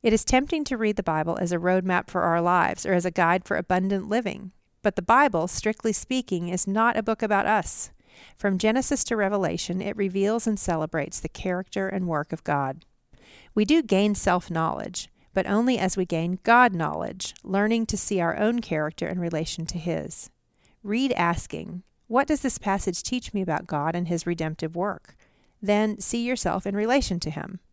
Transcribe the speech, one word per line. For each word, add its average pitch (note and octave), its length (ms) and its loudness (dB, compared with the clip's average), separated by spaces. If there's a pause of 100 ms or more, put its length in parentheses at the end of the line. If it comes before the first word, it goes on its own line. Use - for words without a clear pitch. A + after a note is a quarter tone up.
It A3+ 120 2
is A3 120 4
tempting C#4+ 400 2
to C4+ 120 -4
read G#3+ 180 0
the G3+ 80 -2
Bible D#3+ 380 0
as F3 100 0
a F3 80 0
roadmap F3+ 500 0
for F3+ 140 0
our E3+ 180 4
lives F3 460 2
or G3 60 2
as F3+ 120 2
a F3+ 60 0
guide F3 340 2
for - 120 -2
abundant F#3 520 0
living, G#3+ 440 -4 (300)
but G#3 120 2
the - 80 -4
Bible, G#3+ 460 4
strictly G#3+ 440 -2
speaking, F#3+ 560 -2
is F3+ 200 0
not A3 280 2
a A3 60 0
book A3 180 0
about G#3 260 2
us. - 440 0 (460)
From G3 220 0
Genesis A#3+ 460 2
to A#3 120 -2
Revelation, F#3+ 680 0
it G3+ 140 -6
reveals G3 500 0
and G#3+ 120 0
celebrates D#3+ 600 -2
the - 100 -6
character F#3+ 600 -4
and F#3 180 -2
work D3+ 260 -2
of D#3+ 120 -10
God. C#3 400 -2 (680)
We G#3+ 100 4
do D#4 180 4
gain G#3 320 2
self-knowledge, F3 960 -2 (240)
but F#3+ 140 0
only A#3+ 320 2
as F#3+ 180 0
we F#3 80 0
gain F3 380 -2
God A#3+ 320 6
knowledge, - 600 -4 (100)
learning G#3+ 420 2
to G#3+ 100 -2
see G3 240 0
our E3 160 0
own A#3 240 2
character D#3 460 -4
in F3+ 140 -4
relation E3 460 -4
to F3+ 120 -6
His. - 500 -6 (540)
Read A#3+ 300 0
asking, E3+ 720 -4 (240)
"What C4 180 2
does D4+ 140 0
this - 180 -2
passage G3 460 -2
teach - 280 -6
me G3+ 80 -2
about F3+ 280 -2
God D#3 260 -2
and F3 140 -2
His E3+ 180 0
redemptive D#3+ 480 -4
work?" F#3 400 -4 (480)
Then G#3 380 2
see A#3+ 240 0
yourself A3+ 420 -2
in G3 80 -4
relation G#3+ 460 2
to D#3 100 -6
Him. D#3 300 -10 (120)